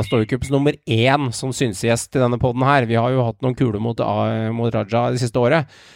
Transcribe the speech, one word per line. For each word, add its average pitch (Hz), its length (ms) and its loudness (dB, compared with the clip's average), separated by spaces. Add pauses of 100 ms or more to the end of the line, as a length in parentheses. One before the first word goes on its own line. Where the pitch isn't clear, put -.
står 120 160 2
jo 104 60 -2
ikke 123 160 -2
på 135 100 0
nummer 143 160 4 (160)
én 127 480 2
som 131 160 -6
synsegjest 117 640 -2
i 131 80 2
denne 120 160 0
podden 127 240 0
her. 135 240 4
Vi 113 80 0
har 120 160 2
jo 131 160 2
hatt 110 160 -6
noen 127 160 -2
kuler 107 240 0
mot, 117 160 -4
A-, 110 560 -2
mot 117 180 -2
Raja 117 380 -2
det 123 80 -2
siste 123 220 -2
året. 143 260 2 (280)